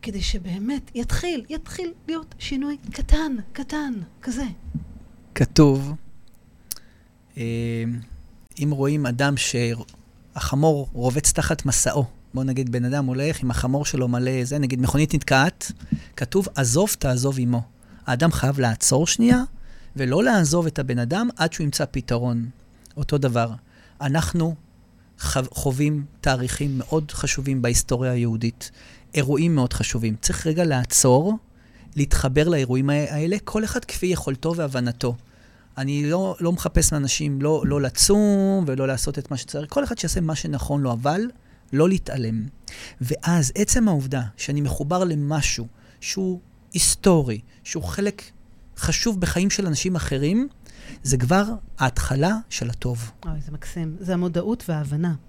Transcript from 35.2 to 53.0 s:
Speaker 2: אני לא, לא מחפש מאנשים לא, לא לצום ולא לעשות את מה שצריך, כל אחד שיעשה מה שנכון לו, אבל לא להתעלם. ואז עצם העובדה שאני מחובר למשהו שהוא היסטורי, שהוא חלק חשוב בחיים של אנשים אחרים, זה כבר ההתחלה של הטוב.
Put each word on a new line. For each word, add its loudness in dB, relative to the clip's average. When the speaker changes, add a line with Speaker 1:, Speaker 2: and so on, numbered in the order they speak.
Speaker 2:
אני 0
לא, 0
לא 2
מחפש 2
מאנשים -2
לא, 2
לא 0
לצום 4
ולא 0
לעשות -2
את -8
מה -4
שצריך, -8
כל 0
אחד -4
שיעשה -2
מה 0
שנכון -2
לו, 0
אבל 0
לא 6
להתעלם. -2
ואז 0
עצם 4
העובדה 0
שאני -4
מחובר 0
למשהו 0
שהוא -4
היסטורי, 2
שהוא -8
חלק -4
חשוב 0
בחיים 0
של -2
אנשים -2
אחרים, 0
זה 2
כבר 4
ההתחלה 2
של -4
הטוב. -4